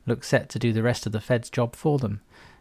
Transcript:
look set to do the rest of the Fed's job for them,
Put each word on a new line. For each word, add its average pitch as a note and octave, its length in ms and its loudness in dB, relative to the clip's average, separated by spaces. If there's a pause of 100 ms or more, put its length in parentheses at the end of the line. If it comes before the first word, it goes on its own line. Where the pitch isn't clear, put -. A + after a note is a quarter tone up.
look - 180 -2
set - 280 0
to - 80 -6
do A#2+ 120 2
the A2 120 2
rest A#2+ 240 0
of G2+ 60 -4
the G#2+ 80 -2
Fed's A#2 280 0
job A#2+ 260 -2
for D3 240 2
them, G#2 220 -4 (400)